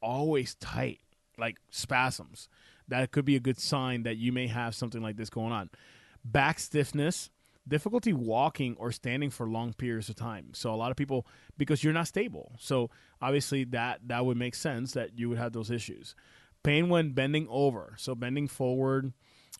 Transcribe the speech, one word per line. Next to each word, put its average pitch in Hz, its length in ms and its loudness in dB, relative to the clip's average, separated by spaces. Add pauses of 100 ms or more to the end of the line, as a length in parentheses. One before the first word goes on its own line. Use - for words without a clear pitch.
always 135 540 0
tight, - 460 -4 (360)
like 113 200 -4 (140)
spasms. - 760 -2 (400)
That 127 240 0
could 143 140 2
be 139 100 6
a 131 60 4
good 127 180 0
sign 127 440 0
that 113 120 -2
you 117 160 0
may 127 160 0
have 117 280 -2
something 117 260 -4
like 110 160 -4
this 113 120 -6
going 113 220 -2
on. 101 180 -4 (540)
Back 139 360 4
stiffness, 147 720 0 (360)
difficulty 208 460 2
walking 123 680 0
or 117 140 -2
standing 131 360 -2
for 117 200 -4
long 113 240 -2
periods 113 340 -4
of 110 80 -8
time. 101 380 -8
So 113 200 -4
a 110 40 -2
lot 117 140 -2
of 127 40 -4
people, 135 320 0 (300)
because 147 260 2
you're 151 80 6
not 165 160 2
stable. 190 520 -4
So 123 300 0 (320)
obviously 135 440 2
that, 123 420 -2
that 123 180 2
would 123 120 4
make 123 180 -2
sense 131 380 -2
that 117 260 -4
you 117 80 0
would 120 100 0
have 120 140 -2
those 113 180 -4
issues. 110 460 -6 (480)
Pain 147 240 4
when 165 240 4
bending 139 380 2
over. 120 480 2
So 131 180 -4
bending 131 320 -2
forward, 131 640 2 (480)